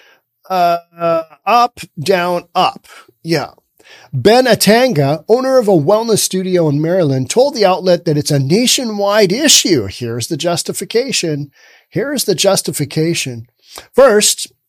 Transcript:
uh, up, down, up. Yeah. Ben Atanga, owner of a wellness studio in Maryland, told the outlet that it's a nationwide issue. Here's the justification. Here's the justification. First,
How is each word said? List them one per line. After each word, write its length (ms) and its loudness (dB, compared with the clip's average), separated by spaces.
uh, 720 0
up, 340 2
down, 560 -2
up. 320 -2
Yeah. 280 -4
Ben 340 4
Atanga, 840 2
owner 320 2
of 80 2
a 40 2
wellness 480 2
studio 500 0
in 120 0
Maryland, 480 0
told 240 2
the 120 2
outlet 400 2
that 120 0
it's 140 -2
a 80 2
nationwide 920 0
issue. 540 2
Here's 420 -8
the 100 -6
justification. 1120 -4
Here's 360 -4
the 100 0
justification. 1120 -2
First, 580 0